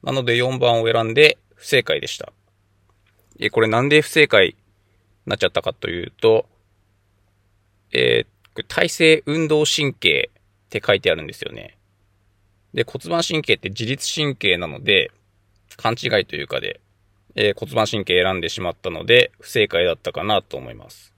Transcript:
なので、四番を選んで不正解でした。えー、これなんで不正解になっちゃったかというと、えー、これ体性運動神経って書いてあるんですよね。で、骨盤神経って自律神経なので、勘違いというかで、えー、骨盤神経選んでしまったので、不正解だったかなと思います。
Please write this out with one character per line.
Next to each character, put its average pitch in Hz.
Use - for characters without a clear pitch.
な 135
の 135
で、 120
四 127
番 120
を 113
選 117
ん 113
で 151
不 -
正 131
解 76
で -
し -
た。 -
え -
ー、 104
こ 113
れ 113
な 110
ん 139
で 151
不 -
正 151
解 98
に -
な 98
っ -
ち 98
ゃ -
っ -
た -
か -
と -
い 87
う 87
と、 110
え 60
ー、 -
こ -
れ -
体 170
性 160
運 156
動 151
神 143
経 -
っ -
て 104
書 -
い 98
て 95
あ 80
る 80
ん 76
で -
す -
よ -
ね。 -
で、 117
骨 -
盤 170
神 156
経 117
っ -
て -
自 101
律 135
神 147
経 90
な 87
の 76
で、 95
勘 117
違 120
い -
と -
い 76
う -
か 65
で、 -
え 107
ー、 -
骨 -
盤 110
神 104
経 90
選 95
ん 87
で 82
し -
ま 87
っ -
た -
の 85
で、 117
不 -
正 107
解 87
だ 85
っ -
た -
か 85
な 104
と -
思 64
い -
ま 53
す。 -